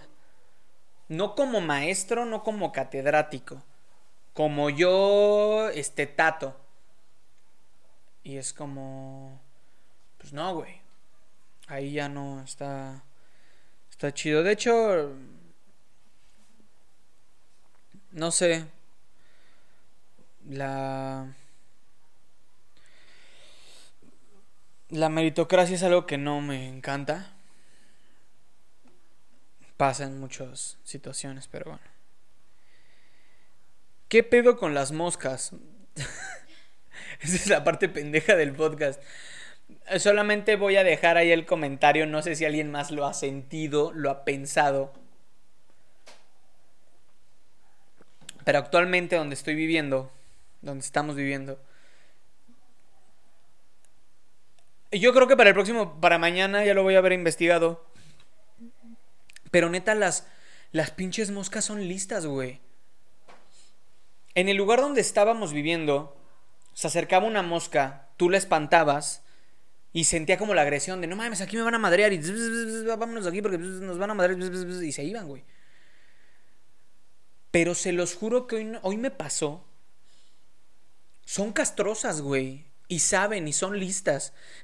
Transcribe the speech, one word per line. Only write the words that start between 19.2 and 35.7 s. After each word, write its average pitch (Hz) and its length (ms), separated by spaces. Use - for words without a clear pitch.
La, 135 840
la 160 200
meritocracia 165 640
es 175 80
algo 180 220
que 143 120
no 147 240
me 135 260
encanta. 139 640
Pasa 139 260
en 135 160
muchas 131 640
situaciones, 131 640
pero 156 240
bueno. 151 120
¿Qué 226 140
pedo 233 340
con 156 160
las 139 180
moscas? 156 600